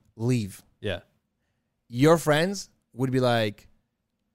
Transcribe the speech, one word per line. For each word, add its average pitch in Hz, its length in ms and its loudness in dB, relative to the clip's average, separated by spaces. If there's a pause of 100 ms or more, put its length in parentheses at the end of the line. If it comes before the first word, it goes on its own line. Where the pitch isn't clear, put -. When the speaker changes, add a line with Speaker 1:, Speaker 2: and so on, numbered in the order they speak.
(180)
Speaker 1:
leave. 113 440 -4 (200)
Speaker 2:
Yeah. 92 180 -6 (880)
Speaker 1:
Your 143 300 4
friends 160 520 -2 (240)
would 131 180 -4
be 127 80 0
like, 117 480 0 (680)